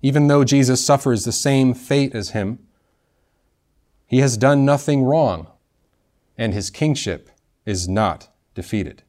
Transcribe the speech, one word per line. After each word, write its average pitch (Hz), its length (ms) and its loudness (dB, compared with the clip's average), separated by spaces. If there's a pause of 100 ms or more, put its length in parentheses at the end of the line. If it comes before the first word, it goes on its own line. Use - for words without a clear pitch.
Even 143 260 2
though 143 160 4
Jesus 131 400 2
suffers 135 400 0
the 113 80 -4
same 135 420 0
fate 139 400 -2
as 107 160 -8
him, 107 300 -6 (1500)
he 123 120 0
has 135 180 2
done 139 280 2
nothing 143 380 0
wrong, 127 460 0 (880)
and 110 160 -4
his 95 180 -6
kingship 139 600 -4 (340)
is 92 240 -6
not 95 400 -4 (260)
defeated. - 540 -8